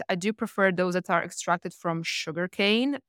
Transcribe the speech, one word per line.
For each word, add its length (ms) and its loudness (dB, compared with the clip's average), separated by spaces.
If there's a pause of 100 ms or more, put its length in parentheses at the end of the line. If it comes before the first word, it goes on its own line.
I 80 0
do 160 0
prefer 400 2
those 220 0
that 160 -2
are 120 4
extracted 520 -4
from 280 -2
sugarcane 1080 0